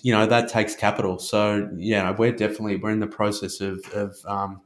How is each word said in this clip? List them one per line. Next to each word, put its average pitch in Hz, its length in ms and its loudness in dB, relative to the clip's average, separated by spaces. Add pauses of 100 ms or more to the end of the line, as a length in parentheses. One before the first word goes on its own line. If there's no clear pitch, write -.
you 123 120 2
know, 110 120 6
that 117 220 4
takes 107 280 0
capital. 101 440 0
So, 104 560 0
yeah, 95 360 0
we're 113 200 2
definitely, 107 460 -2
we're 107 140 -2
in 110 100 2
the 104 40 -2
process 104 540 -2
of, 95 340 -4
of, 101 320 -4
um, 98 400 -4